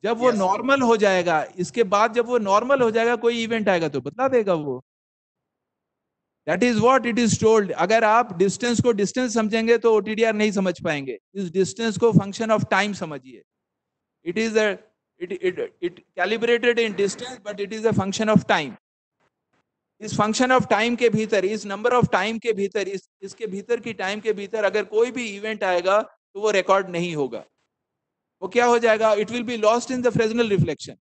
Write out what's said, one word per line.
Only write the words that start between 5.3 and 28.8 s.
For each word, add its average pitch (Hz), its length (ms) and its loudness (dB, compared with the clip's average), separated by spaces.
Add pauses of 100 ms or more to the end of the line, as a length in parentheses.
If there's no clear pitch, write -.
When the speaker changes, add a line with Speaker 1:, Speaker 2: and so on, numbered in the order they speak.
Speaker 1:
That 175 160 0
is 247 180 2
what 247 240 4
it 233 140 -2
is 226 200 2
told। 220 320 4
अगर 196 320 2
आप 220 340 2
distance 202 440 0
को 247 100 4
distance 214 420 -2
समझेंगे 226 440 2
तो 226 160 2
ओटीडीआर 214 400 0
नहीं 214 180 0
समझ 190 220 0 (100)
पाएंगे। 139 340 -6 (180)
इस 190 160 -6
distance 190 460 -2
को 233 140 2
function 202 400 0
of 214 140 2
time 202 300 0
समझिए। 131 460 -12 (840)
It 170 120 -6
is 220 180 0
a, 214 220 2 (440)
it, 180 120 -8 (100)
it, 180 160 0 (240)
it 170 160 -6 (200)
calibrated 233 600 0
in 220 160 -2
distance, 202 400 -4 (100)
but 208 140 -12
it 202 140 -8
is 220 120 -6
a 220 80 2
function 196 420 0
of - 100 6
time। 160 260 0 (1300)
इस 208 160 -8
function 220 340 2
of 254 180 2
time 226 280 2
के 240 120 4
भीतर, 214 360 0
इस 208 220 -4
number 208 240 -2
of 247 160 2
time 214 320 -2
के 233 140 -4
भीतर, 196 340 -4
इस, 190 220 -10 (120)
इसके 196 260 -14
भीतर 208 320 -4
की 233 140 -10
time 196 260 -6
के 214 140 -2
भीतर 208 300 -6
अगर 202 220 0
कोई 226 260 0
भी 247 240 -6
event 208 280 -6
आएगा 185 380 2
तो - 400 -12
वो 214 100 0
record 190 380 2
नहीं 175 260 -4
होगा। 123 280 -4 (1000)
वो 185 60 -8
क्या 233 180 2
हो 240 140 4